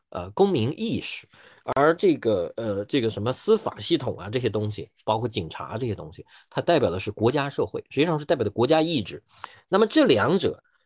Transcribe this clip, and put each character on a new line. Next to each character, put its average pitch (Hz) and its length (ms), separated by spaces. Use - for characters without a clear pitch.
呃， 90 200
公 185 180
民 139 300
意 208 240
识。 - 260
而 143 320
这 175 200
个， 104 420
呃， 104 280
这 143 160
个 113 80
什 101 120
么 117 100
司 208 260
法 - 200
系 151 200
统 123 200
啊， 90 120
这 123 100
些 120 100
东 107 200
西， - 200
包 110 140
括 123 80
警 98 220
察 - 280
这 127 80
些 113 80
东 80 180
西， - 140
它 - 120
代 165 180
表 113 100
的 87 100
是 104 120
国 113 200
家 139 180
社 135 160
会， - 240
实 - 100
际 151 60
上 170 120
是 147 80
代 170 100
表 127 80
的 101 60
国 113 160
家 156 160
意 160 200
志。 - 220
那 185 80
么 220 80
这 285 200
两 131 340
者 104 240